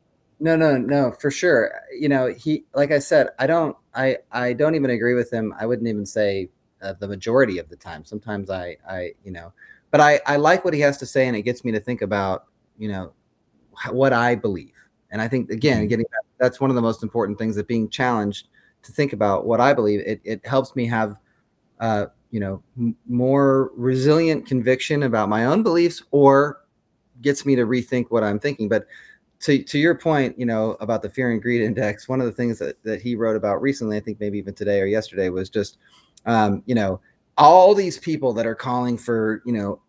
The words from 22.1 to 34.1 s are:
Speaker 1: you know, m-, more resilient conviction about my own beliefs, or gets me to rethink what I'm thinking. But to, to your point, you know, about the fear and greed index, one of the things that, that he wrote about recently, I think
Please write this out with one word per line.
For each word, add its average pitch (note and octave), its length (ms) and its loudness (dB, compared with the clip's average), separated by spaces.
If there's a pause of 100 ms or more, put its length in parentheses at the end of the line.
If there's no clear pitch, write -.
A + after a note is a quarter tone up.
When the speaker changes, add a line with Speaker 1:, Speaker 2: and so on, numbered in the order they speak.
Speaker 1:
you A2 80 -4
know, F#2+ 200 -6 (160)
m-, A#2 200 -4 (100)
more C3+ 720 2
resilient C#3+ 680 2
conviction C3 580 0
about A2 240 0
my G#2+ 160 2
own E3 180 2
beliefs, E3+ 480 2
or C#3 540 4 (580)
gets C#3 240 -2
me C#3 80 4
to B2 100 4
rethink B2 440 -2
what A2+ 160 0
I'm G#2 160 -2
thinking. C3+ 280 -4
But G#2 200 -2 (540)
to, C#3+ 200 2
to - 160 -6
your D#3+ 160 2
point, C#3 420 0
you B2+ 80 -6
know, A2 360 -2
about A2 220 -4
the G#2 60 -8
fear B2 220 -4
and A2+ 100 -2
greed A#2 220 0
index, G#2+ 460 -4
one C3 120 -2
of B2 60 -2
the A2+ 60 -4
things A#2 260 -4
that, - 240 -8
that G#2+ 180 -6
he A#2+ 140 -6
wrote A2 220 -2
about G2+ 260 -2
recently, A#2+ 340 -2
I G#2+ 40 -4
think G#2 180 -10